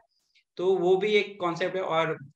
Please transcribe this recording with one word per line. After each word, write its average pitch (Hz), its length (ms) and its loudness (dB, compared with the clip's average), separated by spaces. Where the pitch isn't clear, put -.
तो 185 180 2
वो 180 200 4
भी 190 120 0
एक 208 320 0
कॉन्सेप्ट 175 360 -4
है। 190 60 -4
और 160 360 0